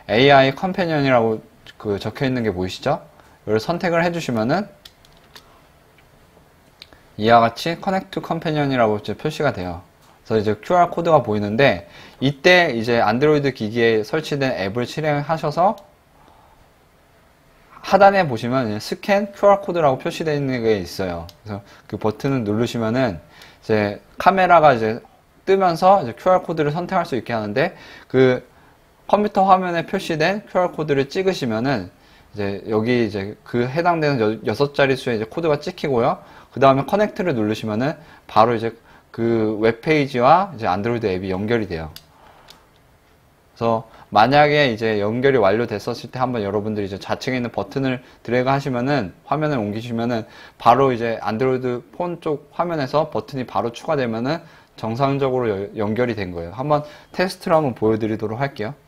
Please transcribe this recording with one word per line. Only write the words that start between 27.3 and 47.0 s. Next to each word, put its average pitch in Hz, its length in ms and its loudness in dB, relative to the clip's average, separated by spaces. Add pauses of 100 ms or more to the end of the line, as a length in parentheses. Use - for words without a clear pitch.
하는데 113 420 -2 (320)
그 127 400 2 (600)
컴퓨터 208 360 2
화면에 185 420 2
표시된 180 640 -2
큐알 180 220 0
코드를 143 380 -2
찍으시면은 127 840 -2 (440)
이제 98 340 -6
여기 113 380 2
이제 101 360 -6
그 120 240 -2
해당되는 151 540 0
여-, 110 260 0
여섯 143 280 -2
자릿수의 131 420 0
이제 107 80 -4
코드가 156 340 -2
찍히고요. 143 600 -2 (340)
그 120 80 -4
다음에 135 240 6
커넥트를 196 500 -2
누르시면은 110 600 -2 (340)
바로 113 260 4
이제 113 220 -4 (340)
그 110 480 0
웹페이지와 139 960 2
이제 110 120 -6
안드로이드 107 400 -2
앱이 92 240 -2
연결이 107 360 -2
돼요. 80 240 -8 (1600)
그래서 113 340 -2 (220)
만약에 143 640 4
이제 110 280 -2
연결이 127 380 2
완료됐었을 113 720 0
때 - 80 -12
한번 127 240 -2
여러분들이 104 420 -4
이제 95 140 -8
좌측에 117 380 -6